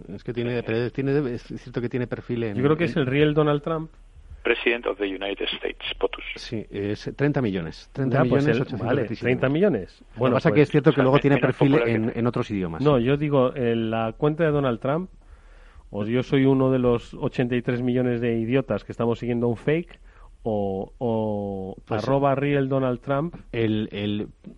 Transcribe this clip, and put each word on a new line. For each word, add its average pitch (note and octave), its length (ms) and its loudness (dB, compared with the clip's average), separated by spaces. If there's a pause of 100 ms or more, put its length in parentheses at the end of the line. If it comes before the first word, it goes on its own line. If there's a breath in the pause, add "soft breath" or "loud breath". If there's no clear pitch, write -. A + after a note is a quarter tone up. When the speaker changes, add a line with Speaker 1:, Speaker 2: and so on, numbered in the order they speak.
(140)
Speaker 1:
Es G2 100 -14
que B2 80 -6
tiene, A#2+ 260 -2
Speaker 2:
sí. A2+ 80 -4
Speaker 1:
pero A2+ 240 0
tiene, C3+ 440 0
es - 80 -10
cierto - 380 -8
que A#2 80 -2
tiene B2 180 -4
perfil - 380 -4
en G#2 120 -4
Speaker 3:
Yo B2+ 80 -2
creo D3+ 120 4
que E3+ 80 0
es - 120 -2
Speaker 1:
en D#3+ 60 0
Speaker 3:
el B2+ 40 0
Real D3 280 4
Donald D3 280 2
Trump. D#3+ 280 -6 (540)
Speaker 2:
President A#2+ 420 0
of G#2 120 -4
the G2+ 80 -2
United G2 400 -4 (100)
States, - 420 -8
potus. - 260 -2 (120)
Speaker 1:
Sí, - 340 -8
es G2+ 460 -4
treinta C#3+ 260 2
millones, F2+ 520 -4
Speaker 3:
Ya, C3+ 100 -2
pues - 20 0
el, A#2 40 0
Speaker 1:
treinta C3 140 4
millones C3+ 360 2
ochocientos B2 80 -2
veintiséis G#2 120 -6
mil. A#2 60 -4
Speaker 3:
vale, A#2 340 0
treinta B2+ 280 2
millones. D3 520 0
Speaker 1:
Lo - 140 -20
que A#2 60 -6
Speaker 3:
Bueno, B2+ 160 2
Speaker 1:
pasa E3 140 2
Speaker 3:
pues - 80 2
Speaker 1:
que D3 40 10
es C#3 80 4
cierto D3 220 4
que C#3 100 2
luego C3 120 6
Speaker 2:
menos - 80 6
Speaker 1:
tiene C#3 160 4
perfil C3+ 320 2
Speaker 2:
popular C#3 180 4
que A#2 60 2
Speaker 1:
en, A2 100 0
Speaker 2:
Trump. A#2 120 -2
Speaker 1:
en A#2 100 0
otros A#2+ 240 -2
idiomas. F#2 320 -4
Speaker 3:
No, C#3+ 160 6
yo C3 180 2
digo, C#3+ 380 2
en A#2 360 0
la A2+ 260 -2
cuenta D#3 280 0
de D3+ 80 2
Donald C3+ 280 0
Trump, D#3+ 300 -4 (800 soft breath)
o G#2 160 -4
yo B2 160 0
soy C3+ 240 2
uno C3 240 4
de C3 80 2
los A#2+ 360 0
ochenta B2+ 420 -2
y A#2 60 -2
tres B2 200 -2
millones B2 400 0
de A#2 160 0
idiotas A2+ 460 -2
que - 80 -14
estamos A#2 260 -2
siguiendo A#2+ 300 -2
un A2+ 80 -2
fake, D#3+ 420 -4 (460 soft breath)
o, G2+ 540 -4
o G#2 840 -4
Speaker 1:
Pues G#2+ 200 -4
Speaker 3:
arroba C#3 320 2
real C#3 320 0
Donald C3 320 0
Trump. C#3+ 340 -2 (180)
Speaker 1:
el, G#2+ 400 0
el G#2 360 -4 (300)